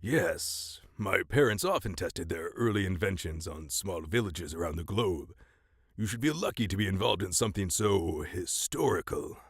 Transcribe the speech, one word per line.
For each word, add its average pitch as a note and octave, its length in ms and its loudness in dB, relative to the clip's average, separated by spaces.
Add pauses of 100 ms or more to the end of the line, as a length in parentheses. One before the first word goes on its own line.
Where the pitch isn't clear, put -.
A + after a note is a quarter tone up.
Yes. - 800 -2 (160)
My G2 320 0
parents A#2+ 360 4
often D#3 300 0
tested E2+ 340 -6
their E2 280 -4
early G#2 300 2
inventions F2 600 -2
on D#2 200 -10
small F2 340 -4
villages E2 520 0
around E2 220 -2
the E2 80 -4
globe. G2 500 0 (640)
You A2 100 -2
should A2+ 140 -2
be C#3 100 2
lucky D3+ 380 0
to F#2+ 80 0
be G#2 100 4
involved F#2+ 340 2
in F#2+ 120 -2
something G2+ 360 2
so F2 520 2
historical. F2+ 1160 -2 (120)